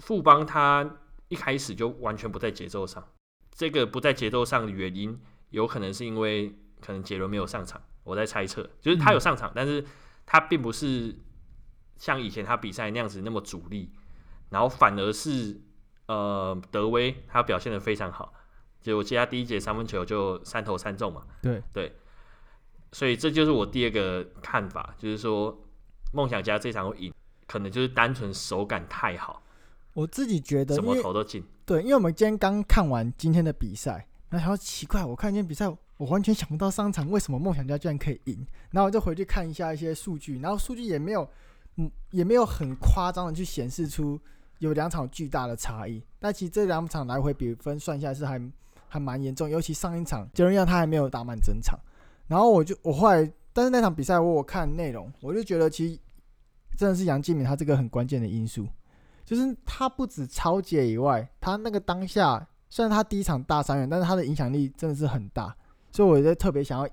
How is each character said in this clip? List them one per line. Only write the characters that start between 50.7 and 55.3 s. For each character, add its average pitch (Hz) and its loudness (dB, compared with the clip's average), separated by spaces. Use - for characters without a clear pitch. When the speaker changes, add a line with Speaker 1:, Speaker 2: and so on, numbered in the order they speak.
Speaker 2:
还 165 4
没 156 2
有 139 2
打 120 -6
满 120 -8
整 110 4
场， - 2
然 160 4
后 233 8
我 180 10
就， 175 -2
我 160 2
后 196 6
来， 160 6
但 240 4
是 254 2
那 247 4
场 196 4
比 160 -4
赛 180 4
我 170 4
有 143 2
看 151 -2
内 160 -2
容， 110 -10
我 143 -6